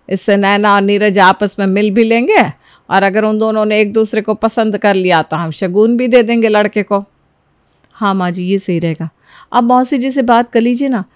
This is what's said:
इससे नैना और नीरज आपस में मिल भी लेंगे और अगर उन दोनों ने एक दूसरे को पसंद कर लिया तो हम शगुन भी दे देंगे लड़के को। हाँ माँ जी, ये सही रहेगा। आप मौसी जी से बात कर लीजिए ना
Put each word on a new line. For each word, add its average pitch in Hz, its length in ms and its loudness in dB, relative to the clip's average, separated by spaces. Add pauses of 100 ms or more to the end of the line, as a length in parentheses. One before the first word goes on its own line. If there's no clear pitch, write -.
इससे 196 280 0
नैना 202 380 2
और 202 80 2
नीरज 202 380 0
आपस 190 380 2
में 196 80 -2
मिल 202 240 0
भी 226 140 2
लेंगे 247 380 2 (480)
और 190 120 2
अगर 196 220 0
उन 214 140 0
दोनों 220 260 -2
ने 214 160 0
एक 208 120 -2
दूसरे 220 280 -2
को 214 140 -2
पसंद 220 440 -2
कर 202 160 2
लिया 180 280 2
तो - 140 -8
हम 165 140 -6
शगुन 208 460 0
भी 247 120 -2
दे 240 140 6
देंगे 226 260 0
लड़के 214 340 0
को। 202 220 -4 (880)
हाँ 196 220 -2
माँ 180 160 -2
जी, 180 140 -6
ये 190 140 -2
सही 180 200 -4
रहेगा। 165 300 -4 (440)
आप 247 120 2
मौसी 247 340 0
जी 262 120 -4
से 262 120 -2
बात 240 300 0
कर 233 80 2
लीजिए 247 280 0
ना 226 160 -4 (120)